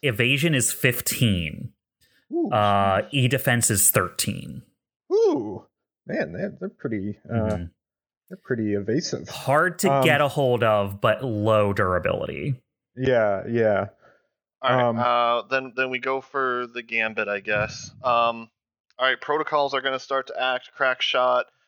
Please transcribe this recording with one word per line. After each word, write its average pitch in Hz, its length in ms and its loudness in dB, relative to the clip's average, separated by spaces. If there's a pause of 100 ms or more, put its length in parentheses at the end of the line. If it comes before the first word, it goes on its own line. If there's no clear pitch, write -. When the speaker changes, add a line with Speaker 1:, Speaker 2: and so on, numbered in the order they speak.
Speaker 1:
evasion 135 520 2
is 123 160 0
fifteen. - 1000 0 (580)
Speaker 2:
Ooh. 320 200 -2
Speaker 1:
Uh, 101 600 4
E 131 160 2
defense 120 440 0
is 101 200 2
thirteen. - 720 -4 (460)
Speaker 2:
Ooh, 370 540 0 (420)
man, - 280 -4
they're, 196 260 -6
they're 190 80 -8
pretty, 104 480 -6 (100)
uh, - 100 -12
Speaker 1:
Mm-hmm. 92 280 0 (640)
Speaker 2:
They're 92 140 -16
pretty 107 320 -2
evasive. 117 540 -4
Speaker 1:
Hard 160 520 0
to 160 120 2
Speaker 2:
Um, 135 120 4
Speaker 1:
get 147 160 4
a 147 80 2
hold 123 360 0
of, 101 360 2
but 110 220 2
low 107 500 2
durability. 95 880 -2 (360)
Speaker 2:
Yeah, 117 520 2
yeah. 107 380 2 (760)
Speaker 3:
All 127 120 4
right, 127 100 4
Speaker 2:
Um, 117 140 2
Speaker 3:
uh, 120 440 2
then, 131 340 -4
then 131 140 -2
we 127 80 -4
go 131 220 -2
for 127 460 -2
the 120 160 -10
gambit, 110 460 -4
I 101 120 -4
guess. 107 500 -4 (120)
Um, 117 480 0 (480)
all 127 80 0
right, 127 140 -2
protocols 147 540 -2
are 135 60 -2
gonna 131 200 -4
start 135 280 -6
to - 120 -10
act. 127 340 -4
Crack 131 280 -2
shot. 123 440 0 (220)